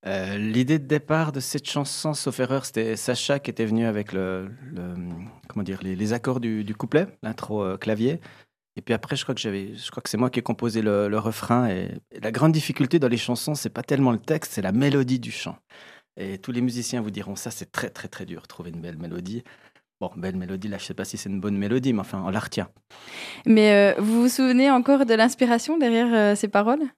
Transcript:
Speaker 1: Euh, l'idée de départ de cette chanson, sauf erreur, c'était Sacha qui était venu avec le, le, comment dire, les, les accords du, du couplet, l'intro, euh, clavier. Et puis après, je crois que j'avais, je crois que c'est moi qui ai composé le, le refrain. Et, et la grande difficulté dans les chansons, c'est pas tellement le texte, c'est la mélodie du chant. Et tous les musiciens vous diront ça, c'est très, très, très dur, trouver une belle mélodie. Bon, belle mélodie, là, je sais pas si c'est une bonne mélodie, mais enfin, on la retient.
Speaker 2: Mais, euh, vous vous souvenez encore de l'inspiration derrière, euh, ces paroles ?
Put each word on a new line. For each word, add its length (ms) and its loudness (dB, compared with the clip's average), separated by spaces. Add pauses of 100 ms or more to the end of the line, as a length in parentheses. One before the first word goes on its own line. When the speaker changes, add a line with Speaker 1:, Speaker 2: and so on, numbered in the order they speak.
Speaker 1:
Euh, 320 -4
l'idée 420 2
de 60 -8
départ 460 0
de 80 -6
cette 300 -6
chanson, 440 -4
sauf 260 -4
erreur, 260 0
c'était 300 -2
Sacha 440 -2
qui 120 -8
était 140 -2
venu 200 2
avec 280 -2
le, 360 -4 (240)
le, 220 -8 (520)
comment 160 -6
dire, 200 -6
les, 120 -4
les 180 -2
accords 260 -2
du, 240 -4
du 120 -6
couplet, 320 2 (160)
l'intro, 400 -4
euh, 140 -2
clavier. 420 0 (560)
Et 60 -12
puis 120 -2
après, 220 -4
je 80 -4
crois 120 -4
que 60 -8
j'avais, 340 -6
je 160 -14
crois 100 -10
que 80 -10
c'est 80 -4
moi 120 2
qui 100 -2
ai 40 -4
composé 380 -2
le, 260 2
le 120 0
refrain. 500 0
Et, 220 -4 (200)
et 80 -18
la 120 -4
grande 200 4
difficulté 480 2
dans 100 2
les 80 2
chansons, 360 -2
c'est 160 -6
pas 140 -10
tellement 280 4
le 60 2
texte, 360 -4
c'est 80 -4
la 100 -2
mélodie 480 2
du 120 -8
chant. 260 -10 (600)
Et 220 -8
tous 120 -10
les 100 0
musiciens 400 -2
vous 100 -4
diront 240 -8
ça, 160 -10
c'est 200 -14
très, 180 -6
très, 180 -14
très 180 -12
dur, 220 -14
trouver 240 -14
une 100 -12
belle 160 -12
mélodie. 460 -8 (560)
Bon, 160 -6
belle 200 -6
mélodie, 320 -6
là, 120 -8
je 60 -12
sais 100 -10
pas 100 -6
si 100 -12
c'est 140 -8
une 100 -4
bonne 180 -2
mélodie, 360 0
mais 60 0
enfin, 260 -6
on 60 -2
la 80 0
retient. 300 -6 (760)
Speaker 2:
Mais, 260 8
euh, 300 6
vous 220 4
vous 60 6
souvenez 420 6
encore 340 6
de 80 4
l'inspiration 640 4
derrière, 340 4
euh, 240 6
ces 120 -2
paroles ? 340 2 (160)